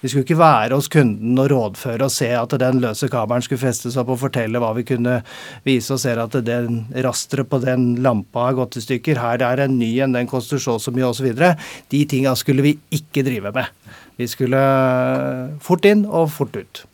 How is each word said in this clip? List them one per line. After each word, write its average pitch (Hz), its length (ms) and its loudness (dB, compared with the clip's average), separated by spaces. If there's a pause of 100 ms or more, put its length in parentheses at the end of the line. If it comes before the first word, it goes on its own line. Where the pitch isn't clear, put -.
Vi 135 80 -2
skulle 135 140 0
ikke 165 100 2
være 131 400 6
hos 139 160 0
kunden 117 480 4
og 135 80 4
rådføre 117 560 -2
og 104 80 0
se - 240 -2
at 120 240 -2
den 127 240 2
løse 117 240 -2
kabelen 120 340 0
skulle 123 200 -4
festes 123 340 -4
opp 123 160 -2
og 123 80 -2
fortelle 117 400 -2
hva 113 160 0
vi 120 80 -4
kunne 120 380 0 (420)
vise, 131 320 0
og 123 60 -4
ser 120 180 -2
at 113 240 -4
den 117 380 -2 (240)
rastret 131 420 -4
på 135 160 0
den 123 400 0
lampa 120 460 0
har 131 80 0
gått 127 180 -4
i 117 80 -8
stykker. 135 380 0
Her 120 260 0
er 127 160 2
en 135 160 2
ny 113 140 0 (100)
en, 135 80 0
den 123 160 0
koster 131 320 -4
så 123 160 -2
og 110 80 -6
så - 80 -6
mye 127 160 0
og 120 80 -2
så 127 80 -6
videre. 135 300 4 (340)
De 143 160 2
tinga 135 320 2
skulle 139 320 2
vi 147 80 2 (160)
ikke 147 320 -4
drive 104 320 -4
med. 127 160 -4 (460)
Vi 120 100 -4
skulle 131 320 0 (1040)
fort 180 240 2
inn 208 180 6
og 165 300 0
fort - 240 -4
ut. - 240 -16 (100)